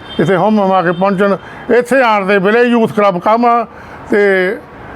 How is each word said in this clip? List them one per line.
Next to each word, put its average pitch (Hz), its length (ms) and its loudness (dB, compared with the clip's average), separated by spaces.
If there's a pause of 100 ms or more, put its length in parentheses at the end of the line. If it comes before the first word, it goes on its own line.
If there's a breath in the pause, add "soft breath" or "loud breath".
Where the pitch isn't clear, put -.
(200)
ਇੱਥੇ 180 160 2
ਹੁੰਮ 202 300 2
ਹਮਾ 190 160 2
ਕੇ 170 100 0
ਪਹੁੰਚਣ। 196 460 0 (400 loud breath)
ਇੱਥੇ 247 240 0
ਆਉਣ 214 240 2
'ਤੇ 202 120 2
ਵਿਲੇਜ 220 300 2
ਯੂਥ 233 240 2
ਕਲੱਬ 202 280 0
ਕਾਮਾ 233 460 2 (460 loud breath)
ਤੇ 196 460 0 (380)